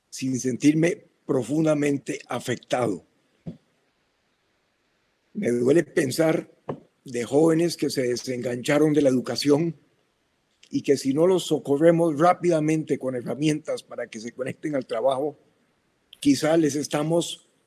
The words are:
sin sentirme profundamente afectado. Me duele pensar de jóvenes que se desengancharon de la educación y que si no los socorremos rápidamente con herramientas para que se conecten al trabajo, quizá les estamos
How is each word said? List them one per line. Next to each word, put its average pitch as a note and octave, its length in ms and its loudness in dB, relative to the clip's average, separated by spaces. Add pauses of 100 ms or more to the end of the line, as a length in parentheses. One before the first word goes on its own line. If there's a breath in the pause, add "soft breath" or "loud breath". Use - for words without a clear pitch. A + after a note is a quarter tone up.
(100)
sin C3 300 -6
sentirme D3+ 640 0 (220)
profundamente C#3+ 1000 0
afectado. A#2+ 800 -4 (2250)
Me A#2 160 -2
duele B2 340 4
pensar D#3+ 680 -2 (540)
de A#2+ 200 -6
jóvenes D#3+ 520 2
que C#3+ 140 -2
se C3+ 120 -2
desengancharon B2 920 0
de D3+ 80 4
la C#3 80 4
educación C3 680 0 (920)
y C#3 120 -4
que C#3 140 2
si C3+ 180 -2
no D#3+ 120 4
los F#3 180 2
socorremos D#3 720 2
rápidamente D#3+ 800 2
con C3 160 -6
herramientas B2+ 720 -4
para A#2+ 240 -12
que A2+ 100 -16
se A2+ 140 -12
conecten C3 420 -8
al B2+ 120 -4
trabajo, C3+ 520 -2 (800)
quizá D3+ 380 2
les D3+ 180 2
estamos D#3 720 -2 (220)